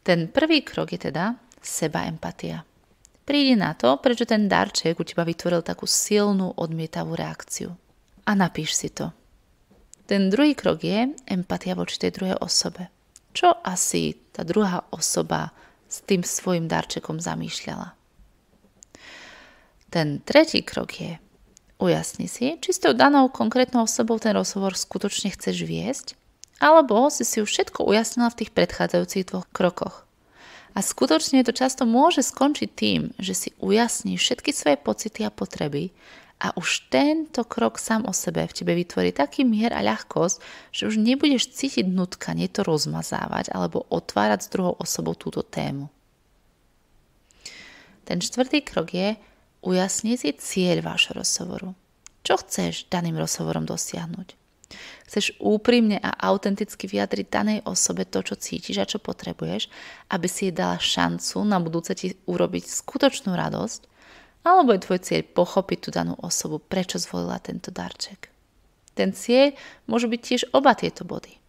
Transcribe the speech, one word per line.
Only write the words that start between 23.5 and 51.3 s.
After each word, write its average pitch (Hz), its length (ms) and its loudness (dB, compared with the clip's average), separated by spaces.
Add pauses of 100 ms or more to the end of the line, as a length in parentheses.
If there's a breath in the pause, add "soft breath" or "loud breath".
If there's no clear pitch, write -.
osobou 226 320 0
ten 214 160 0
rozhovor 196 400 0
skutočne - 560 -4
chceš - 320 -4
viesť, 165 440 -4 (520)
alebo 285 560 8
si - 80 -4
si - 160 -2
už 214 80 0
všetko - 400 -2
ujasnila 226 460 2
v - 100 -6
tých - 140 -6
predchádzajúcich 180 760 0
dvoch 185 240 -6
krokoch. - 480 -2 (720 loud breath)
A 196 80 0
skutočne 277 640 4
to - 80 0
často 262 320 0
môže 269 400 6
skončiť 277 480 0
tým, 190 480 0
že 185 140 -4
si - 120 -4 (140)
ujasníš 196 560 0
všetky - 320 0
svoje 285 320 2
pocity - 400 -4
a 208 80 -2
potreby 160 640 -6 (480 loud breath)
a 190 160 -2
už - 320 -4
tento 294 560 2
krok 233 320 -2
sám 220 320 -2
o - 0 -
sebe 165 320 -2
v 170 80 -4
tebe 175 240 -2
vytvorí 180 400 0
taký 285 320 0
mier 220 240 2
a - 80 -2
ľahkosť, 196 640 -2 (320 loud breath)
že - 160 -2
už 220 80 0
nebudeš 262 560 2
cítiť 254 320 -2
nutkanie 180 640 -2
to 196 160 -2
rozmazávať - 880 -2
alebo - 400 -2
otvárať 202 560 0
s - 0 -
druhou 180 240 0
osobou 165 400 -4
túto - 320 -6
tému. 147 400 -6 (2250 loud breath)
Ten - 160 -4
štvrtý 262 480 0
krok 170 240 -4
je, 196 240 0 (500 soft breath)
ujasni 196 560 0
si 285 160 -2
cieľ 175 480 0
vášho - 320 -2
rozhovoru. - 560 -6 (480)